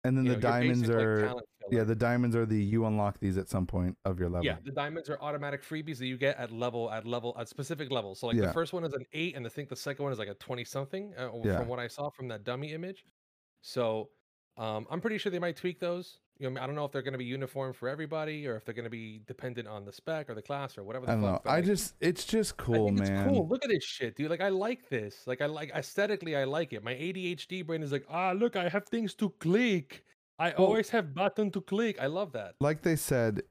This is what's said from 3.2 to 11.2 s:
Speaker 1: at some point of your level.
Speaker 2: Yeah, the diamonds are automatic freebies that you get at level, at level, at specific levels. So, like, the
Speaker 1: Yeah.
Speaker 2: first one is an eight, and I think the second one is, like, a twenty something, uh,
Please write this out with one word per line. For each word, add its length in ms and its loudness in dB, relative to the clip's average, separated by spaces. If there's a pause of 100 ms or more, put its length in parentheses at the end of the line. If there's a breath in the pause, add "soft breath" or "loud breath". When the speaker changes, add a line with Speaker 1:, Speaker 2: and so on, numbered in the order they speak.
Speaker 1:
at 120 -2
some 180 2
point 380 0
of 120 0
your 120 0
level. 160 0
Speaker 2:
Yeah, 180 0
the 80 -10
diamonds 380 -4
are 100 -4
automatic 420 -4
freebies 360 -6
that 100 -4
you 100 -2
get 200 2
at 140 -6
level, 380 -2
at 160 -6
level, 320 -4
at 120 -8
specific 420 -6
levels. 280 -2
So, 80 -4
like, 100 4
the 60 6
Speaker 1:
Yeah. 100 2
Speaker 2:
first 180 -2
one 140 -4
is 80 -4
an 180 -6
eight, 240 -4
and 100 -8
I 40 -8
think 180 -8
the 80 -8
second 280 -6
one 100 -2
is, 60 -4
like, 100 -4
a 60 -8
twenty 300 -8
something, 520 -6
uh, 140 -6 (120)